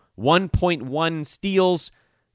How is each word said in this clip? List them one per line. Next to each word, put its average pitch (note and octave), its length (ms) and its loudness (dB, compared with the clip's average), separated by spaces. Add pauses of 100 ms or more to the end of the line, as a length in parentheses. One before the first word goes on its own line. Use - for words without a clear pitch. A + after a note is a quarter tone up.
(140)
One E3 340 2
point F3 340 0
one D#3 420 -4
steals, F#3 680 0 (440)